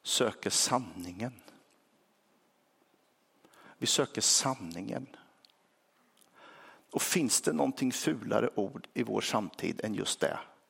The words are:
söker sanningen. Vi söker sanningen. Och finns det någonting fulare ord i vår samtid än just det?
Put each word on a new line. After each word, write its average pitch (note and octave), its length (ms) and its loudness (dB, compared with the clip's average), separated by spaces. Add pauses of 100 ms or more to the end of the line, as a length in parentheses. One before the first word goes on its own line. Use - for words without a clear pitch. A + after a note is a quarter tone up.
söker - 480 0
sanningen. F#2+ 800 -2 (2500)
Vi B2+ 60 0
söker - 340 2
sanningen. G2+ 840 0 (1800)
Och - 120 -2
finns - 380 2
det - 120 2
någonting C3+ 400 2
fulare A#2 600 0
ord - 400 -4
i B2 80 0
vår G#2+ 180 0
samtid - 640 -2
än G#2+ 100 -2
just - 260 -2
det? - 180 0 (320)